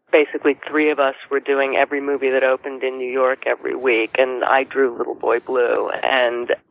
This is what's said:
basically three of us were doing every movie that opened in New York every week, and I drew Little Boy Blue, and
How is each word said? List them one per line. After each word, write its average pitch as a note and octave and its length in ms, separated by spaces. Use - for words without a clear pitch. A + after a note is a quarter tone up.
basically D3+ 420
three D3+ 380
of C#3+ 80
us C3+ 160
were C#3 80
doing C3+ 360
every C#3 260
movie C#3 280
that C3 140
opened C3 400
in C3 160
New B2+ 120
York C3 360
every B2 260
week, A#2+ 460
and B2+ 240
I C3+ 180
drew C3 340
Little A#2 200
Boy A#2 240
Blue, A#2 500
and A#2+ 640